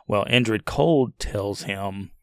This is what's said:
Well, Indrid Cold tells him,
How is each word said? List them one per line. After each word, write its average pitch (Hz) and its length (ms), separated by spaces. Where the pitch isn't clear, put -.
Well, 101 180
Indrid 117 380
Cold 151 560
tells 101 440
him, 98 480